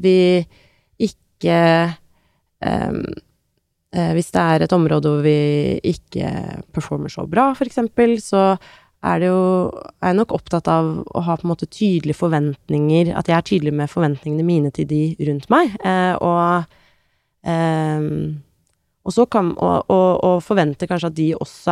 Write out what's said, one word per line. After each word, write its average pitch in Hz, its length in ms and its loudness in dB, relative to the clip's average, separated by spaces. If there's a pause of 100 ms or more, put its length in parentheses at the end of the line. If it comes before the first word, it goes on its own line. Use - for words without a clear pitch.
vi 185 160 4 (840)
ikke, 170 960 0 (680)
ehm, - 440 -4 (880)
eh, 170 200 0
hvis 165 180 -2
det 185 100 0
er 160 220 2
et 165 100 0
område 156 340 2
hvor 147 160 0
vi 147 600 2
ikke - 440 -4 (460)
performer 147 360 -6
så - 200 -12
bra, 254 240 2
for 269 120 -6
eksempel, 233 540 0
så 190 380 2 (460)
er 175 160 -2
det 180 100 2
jo, 185 420 2 (300)
er 180 100 0
jeg 185 60 2
nok 233 160 0
opptatt - 340 -4
av 160 400 0
å - 160 -4
ha 170 140 0
på - 80 -8
en 170 100 0
måte - 140 -8
tydelige 170 500 -2
forventninger, 156 960 0
at 165 120 -4
jeg 165 100 2
er 170 40 0
tydelig 147 320 -2
med 147 160 -2
forventningene 151 560 -2
mine 151 260 2
til 156 140 -4
de 151 340 -2
rundt 143 300 -4
meg, 269 240 2 (100)
eh, 185 380 0
og, 175 440 0 (800)
ehm, 156 1000 -2 (640)
og 190 60 -4
så 240 160 2
kan, 190 300 -2
og, 175 320 0
og, 185 200 4 (140)
og 180 200 2
forventer 175 440 0
kanskje 170 220 -4
at 156 60 -8
de 160 180 0
også - 380 -6